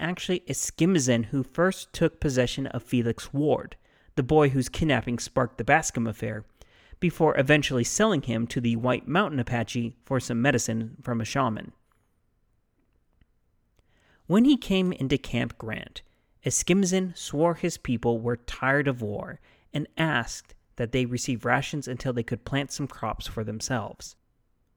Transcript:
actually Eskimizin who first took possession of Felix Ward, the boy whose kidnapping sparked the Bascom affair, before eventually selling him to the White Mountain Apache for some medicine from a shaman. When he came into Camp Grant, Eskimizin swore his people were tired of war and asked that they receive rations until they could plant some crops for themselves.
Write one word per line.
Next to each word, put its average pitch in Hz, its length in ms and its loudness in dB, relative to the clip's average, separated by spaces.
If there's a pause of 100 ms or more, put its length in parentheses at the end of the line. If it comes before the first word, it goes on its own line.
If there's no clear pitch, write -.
actually 175 400 -4
Eskimizin 131 840 2
who 135 180 -2
first - 480 -2
took - 260 0
possession 127 480 0
of - 160 -8
Felix 117 500 -2
Ward, 139 440 0 (400)
the 135 80 2
boy 151 240 6
whose 131 200 0
kidnapping 123 520 0
sparked - 380 -2
the 117 60 -4
Bascom 127 440 2
affair, 110 360 -6 (540)
before 160 400 4
eventually 139 460 4
selling 208 380 2
him 113 260 -2
to - 120 -4
the 117 140 2
White 123 320 0
Mountain 160 320 0
Apache 117 560 -2 (100)
for 135 140 -2
some 117 240 -2
medicine 120 580 0
from 117 200 -4
a 113 40 -4
shaman. 123 460 -2 (2500)
When 208 180 4
he 277 120 6
came 190 340 2
into 135 280 0
Camp 120 380 -4
Grant, - 460 -10 (420)
Eskimizin 185 720 0
swore 165 380 0
his 165 240 -4
people 117 400 0
were 120 200 -2
tired 139 500 0
of 123 140 -2
war 104 360 -6 (340)
and 147 140 -4 (100)
asked 151 600 -2 (220)
that 117 140 -4
they 127 120 2
receive 120 400 -4
rations 135 420 0
until 131 280 -4
they 120 80 -2
could - 240 -6
plant 139 260 -2
some 139 160 -4
crops - 380 -6
for - 180 -6
themselves. 110 720 -6 (600)